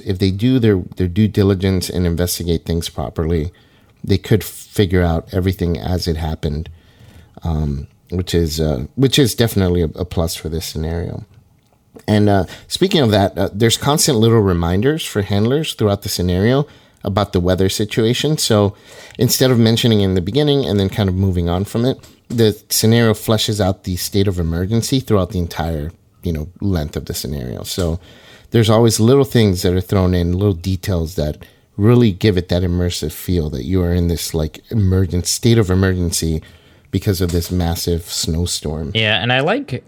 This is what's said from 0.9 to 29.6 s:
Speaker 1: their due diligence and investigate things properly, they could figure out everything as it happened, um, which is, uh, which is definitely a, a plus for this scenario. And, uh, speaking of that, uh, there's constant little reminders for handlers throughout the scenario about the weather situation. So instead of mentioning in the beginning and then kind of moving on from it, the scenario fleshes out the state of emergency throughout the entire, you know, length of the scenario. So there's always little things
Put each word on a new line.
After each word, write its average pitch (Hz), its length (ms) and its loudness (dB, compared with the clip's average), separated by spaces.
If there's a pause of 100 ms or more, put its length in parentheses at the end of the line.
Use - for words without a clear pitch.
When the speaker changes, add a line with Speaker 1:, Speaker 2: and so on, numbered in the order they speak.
Speaker 1:
their 92 120 0
due 101 200 2
diligence 95 640 2
and 87 160 -2
investigate 85 580 -2
things 82 240 -4
properly, 80 640 -4 (500)
they 95 160 0
could - 240 0
figure 92 600 -2
out 82 300 0
everything 90 460 -2
as 85 300 -4
it 80 80 -2
happened, 78 520 -6 (720)
um, 76 440 -4 (240)
which 90 240 -4
is, 82 260 0
uh, 76 240 -2 (120)
which 131 220 2
is 135 160 2
definitely 92 480 0
a, 80 40 0 (100)
a 87 80 -4
plus 82 300 -4
for - 140 -10
this 80 180 -6
scenario. 82 580 -8 (840)
And, 104 200 4
uh, 98 160 2 (220)
speaking 185 360 0
of 113 80 4
that, 98 280 2
uh, 92 140 -2
there's 113 240 2
constant 143 420 0
little 113 220 4
reminders 98 640 0
for - 180 -4
handlers 113 520 -2
throughout 101 280 0
the 104 60 -8
scenario 95 580 0 (360)
about 98 300 -2
the 92 80 2
weather 92 280 2
situation. 123 680 0
So 104 380 2 (440)
instead 127 320 2
of 123 80 4
mentioning 113 440 4
in 95 120 2
the 95 60 2
beginning 139 460 0
and 98 120 0
then 95 120 0
kind 101 180 0
of 90 60 0
moving 90 340 0
on 90 160 0
from 113 220 -4
it, 131 120 -2 (300)
the 113 280 2 (120)
scenario 113 460 4
fleshes 107 440 -2
out 95 260 0
the 90 120 -4
state 101 320 0
of 90 100 -4
emergency 95 640 0
throughout 98 300 0
the 92 80 -4
entire, 82 540 -4 (300)
you 87 100 -4
know, 76 160 -6 (120)
length 90 360 -2
of 69 100 -8
the - 80 -8
scenario. 62 480 -8
So 85 360 -4 (520)
there's 113 200 4
always 113 300 4
little 131 240 6
things 104 380 2